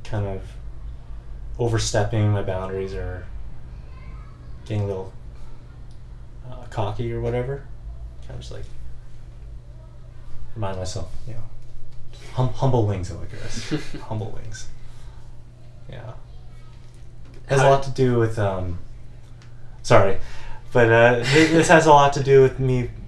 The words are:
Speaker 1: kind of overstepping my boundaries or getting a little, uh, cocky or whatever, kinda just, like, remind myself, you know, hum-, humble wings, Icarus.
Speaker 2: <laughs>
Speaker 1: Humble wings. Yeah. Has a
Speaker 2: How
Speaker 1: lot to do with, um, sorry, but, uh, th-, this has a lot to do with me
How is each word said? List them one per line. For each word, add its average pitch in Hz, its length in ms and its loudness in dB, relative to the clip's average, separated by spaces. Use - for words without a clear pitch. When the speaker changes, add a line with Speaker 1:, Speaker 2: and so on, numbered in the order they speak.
Speaker 1:
kind 104 240 -2
of 95 160 -6
overstepping 107 760 2
my 101 100 0
boundaries 95 520 -4
or 90 300 -6
getting 104 200 -2
a - 20 -2
little, 95 260 -6
uh, - 200 -10
cocky 107 420 -2
or 117 80 -4
whatever, 123 440 -2
kinda 120 140 -10
just, - 120 -12
like, - 120 -10
remind 98 220 -2
myself, 92 340 -4
you 113 80 -4
know, - 80 2
hum-, 127 220 2
humble 123 320 4
wings, 95 260 -2
Icarus. - 580 -4
Speaker 2:
<laughs> 143 100 -6
Speaker 1:
Humble 110 280 -4
wings. - 380 -4
Yeah. 117 220 -12
Has 139 140 2
a 135 40 6
Speaker 2:
How 139 60 8
Speaker 1:
lot 135 140 6
to 135 60 -2
do 123 280 2
with, 113 200 2
um, 92 400 0
sorry, 98 360 8
but, 117 180 6
uh, 117 340 8
th-, 156 260 6
this 160 180 6
has 160 180 8
a 160 40 10
lot 143 240 10
to 143 80 0
do 135 200 10
with 131 160 4
me 127 320 0